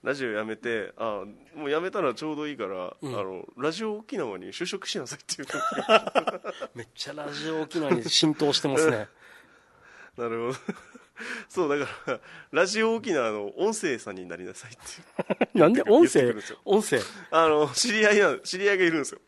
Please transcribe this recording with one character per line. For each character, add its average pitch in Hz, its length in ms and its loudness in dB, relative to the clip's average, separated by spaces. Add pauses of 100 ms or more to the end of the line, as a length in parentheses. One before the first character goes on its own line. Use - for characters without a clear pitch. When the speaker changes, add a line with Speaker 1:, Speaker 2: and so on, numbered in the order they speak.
Speaker 1:
ラ 135 120 -2
ジ 135 120 -4
オ 113 40 -4
や 107 140 -4
め 110 120 -8
て、 110 420 -6
あ、 104 260 -6 (300)
も 151 100 -12
う 139 60 -6
や 151 100 0
め 185 100 -6
た 208 100 -4
ら 131 140 0
ち - 100 -12
ょ 156 100 -6
う - 20 -8
ど 151 100 -6
い 147 60 -8
い 127 40 -12
か 107 100 -6
ら、 92 340 -8
Speaker 2:
う 143 80 -8
ん。 117 100 -6
Speaker 1:
あ 101 40 -4
の、 95 220 -8 (120)
ラ 147 160 -2
ジ 208 120 -8
オ 214 120 -4
沖 220 220 -10
縄 107 200 -4
に 92 100 -12
就 180 180 -8
職 190 200 -8
し - 120 -6
な 123 80 -8
さ 147 100 -12
い - 40 -20
っ - 40 -20
て - 180 -8
い - 20 -10
う。 - 40 -14 (680)
Speaker 2:
<laughs> - 600 -4
め 117 100 -12
っ - 100 -18
ち - 160 -12
ゃ - 40 -14
ラ 147 180 -10
ジ 151 180 -8
オ 156 120 -4
沖 156 180 -4
縄 143 120 0
に 120 160 0
浸 156 260 4
透 143 180 2
し - 80 2
て 151 80 -2
ま 135 100 2
す 160 120 6
ね。 107 180 -2 (540)
Speaker 1:
<laughs> - 560 -20
な 120 100 -4
る 117 240 -2
ほ - 0 -
ど。 127 60 -8 (500)
<laughs> 226 400 -12
そ 180 180 0
う、 143 120 2
だ 139 80 -2
か - 40 -10 (160)
ら、 123 140 -4 (320)
ラ 175 140 4
ジ 214 160 0
オ 226 120 2
沖 220 200 -4
縄 120 160 2
の 104 280 -6
音 208 160 2
声 147 240 -2
さ 107 140 -10
ん 92 40 -10
に 92 100 -12
な 85 100 -10
り 90 80 -12
な - 100 -12
さ - 140 -18
い - 40 -20
っ - 40 -20
て - 720 -8
い - 80 -20
う。 220 40 2
Speaker 2:
<laughs> - 0 -
な 160 100 10
ん 214 40 6
で 277 100 2
音 302 240 8
声？ - 0 -
Speaker 1:
言 - 0 -
っ - 20 2
て - 100 4
く - 80 8
る 120 80 2
ん - 20 -6
で 104 60 -10
す - 80 -14
よ。 - 160 -14
Speaker 2:
音 208 160 4
声？ 131 180 2 (320)
Speaker 1:
あ 160 160 6
の、 151 260 4
知 247 180 0
り 214 140 4
合 208 60 6
い 202 80 6
な、 156 240 4
知 185 140 -6
り 202 100 2
合 202 60 4
い 185 40 0
が 185 60 4
い 170 60 6
る 165 60 -2
ん - 20 0
で 135 80 -2
す - 80 -10
よ。 - 140 -20